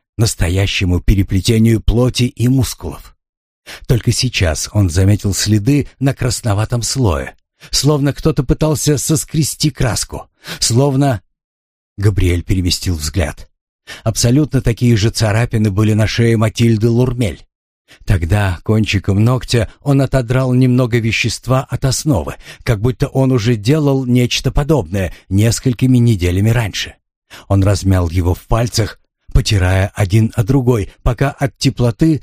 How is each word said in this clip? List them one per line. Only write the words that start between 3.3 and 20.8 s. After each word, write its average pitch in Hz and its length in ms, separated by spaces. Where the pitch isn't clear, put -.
Только 117 240
сейчас 92 600
он 101 180
заметил 95 440
следы 107 540
на 135 140
красноватом 110 680
слое, 90 540
словно 143 440
кто-то 151 300
пытался 151 540
соскрести - 720
краску, - 600
словно... 135 600
Габриэль 90 460
переместил 90 520
взгляд. 76 540
Абсолютно 123 580
такие 120 340
же 104 140
царапины 110 600
были 107 220
на 107 140
шее 117 300
Матильды 113 520
Лурмель. 120 560
Тогда 95 580
кончиком 107 600
ногтя 120 460
он 139 200
отодрал 127 520
немного 123 460